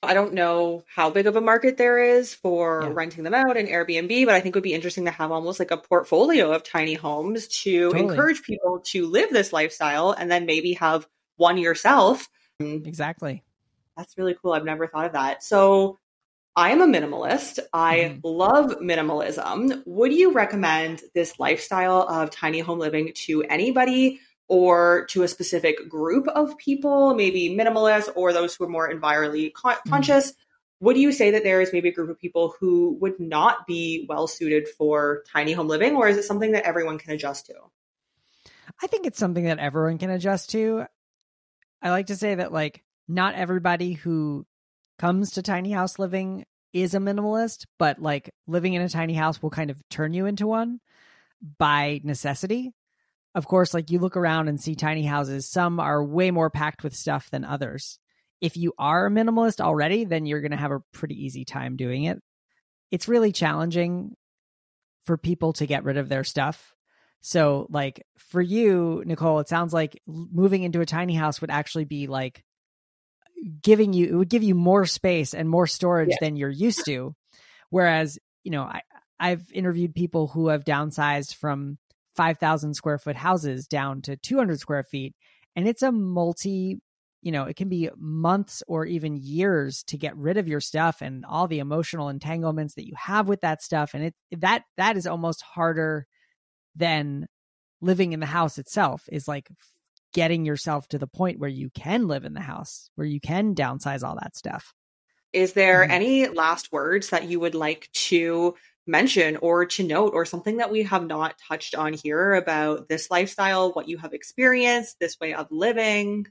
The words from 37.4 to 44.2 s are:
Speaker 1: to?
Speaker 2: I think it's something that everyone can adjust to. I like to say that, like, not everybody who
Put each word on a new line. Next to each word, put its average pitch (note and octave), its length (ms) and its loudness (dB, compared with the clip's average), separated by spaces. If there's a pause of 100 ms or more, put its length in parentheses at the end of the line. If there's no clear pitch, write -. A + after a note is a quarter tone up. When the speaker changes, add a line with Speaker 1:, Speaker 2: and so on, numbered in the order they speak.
Speaker 1:
to? - 80 -18 (1300)
Speaker 2:
I F4+ 40 -4
think F#4+ 200 -2
it's B3+ 120 -6
something F3 260 0
that E3 140 0
everyone D#3 380 -2
can F#3 140 -6
adjust F#3 400 -2
to. A3 340 -2 (1000)
I F3+ 60 -2
like F#3 160 0
to G3+ 100 -6
say G3+ 200 -2
that, F3+ 160 -6
like, D3+ 320 -4 (240)
not F#3 260 -2
everybody F3+ 580 -2
who D3+ 540 -4 (540)